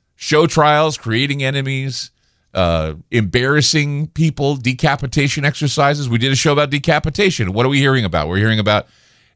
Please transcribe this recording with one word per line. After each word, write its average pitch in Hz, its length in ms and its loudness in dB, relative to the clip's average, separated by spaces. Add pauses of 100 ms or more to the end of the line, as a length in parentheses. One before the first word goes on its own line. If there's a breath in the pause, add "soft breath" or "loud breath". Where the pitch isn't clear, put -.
(160)
Show 156 300 2
trials, 151 520 2
creating 139 440 -2
enemies, 135 680 -4 (420)
uh, 82 420 0 (160)
embarrassing 143 1000 0
people, 147 480 0
decapitation 139 880 -2
exercises. 147 640 0
We 117 100 0
did 131 140 0
a 135 40 2
show 147 160 2
about 143 180 2
decapitation. 147 800 0
What 110 120 0
are 135 60 2
we 143 80 2
hearing 135 260 2
about? 80 240 -2
We're 90 80 -2
hearing 107 220 2
about, 104 280 0 (500 soft breath)